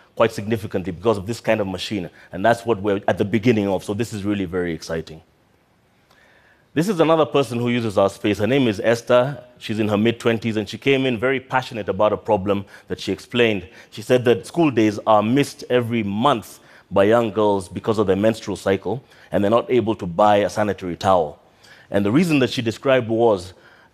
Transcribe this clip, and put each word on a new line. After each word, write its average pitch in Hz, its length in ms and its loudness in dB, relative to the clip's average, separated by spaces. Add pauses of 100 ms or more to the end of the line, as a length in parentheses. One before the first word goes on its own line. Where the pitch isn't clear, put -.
(160)
quite 117 160 0
significantly 104 600 -6
because 101 260 0
of 92 100 -10
this 117 120 -8
kind 110 220 0
of 98 60 -2
machine. 95 420 -8 (220)
And 92 120 -8
that's 117 220 2
what 107 160 0
we're 104 260 0
at 104 100 0
the 107 80 0
beginning 107 420 2
of. 92 160 -2
So 104 100 -6
this 110 200 -6
is 101 120 -8
really 101 200 -2
very 87 280 -4
exciting. 80 480 -10 (1500)
This 170 160 0
is 180 100 -2
another 160 260 4
person 135 320 0
who 120 120 -2
uses 113 280 -2
our 98 120 4
space. 104 280 -2
Her 104 100 -2
name 131 200 2
is 101 120 -2
Esther. 123 640 2 (140)
She's 107 220 -6
in 110 80 0
her 104 100 0
mid-twenties, 113 600 0
and 104 120 -4
she 110 80 -14
came 135 300 0
in 120 100 -2
very 127 220 -2
passionate 123 500 -6
about 104 240 2
a 95 40 -4
problem 101 480 -2 (220)
that - 120 -8
she - 120 -6
explained. 107 560 0 (220)
She 110 140 -14
said 123 220 2
that 117 200 2
school 165 240 0
days 110 380 2
are 107 160 6
missed 135 480 -2
every 117 320 0
month 107 560 -2 (320)
by 98 140 4
young 113 260 4
girls 101 360 0
because 98 300 -4
of 107 80 2
their 95 100 2
menstrual 104 420 -2
cycle, 98 460 -4 (280)
and 98 120 0
they're 101 60 2
not - 220 0
able 113 240 0
to 101 100 -10
buy 104 320 2
a 98 120 0
sanitary 95 460 -4
towel. 87 440 0 (500)
And 101 160 0
the 101 60 0
reason 156 280 2
that 120 120 2
she 131 100 -4
described 117 480 0
was 107 440 0 (400)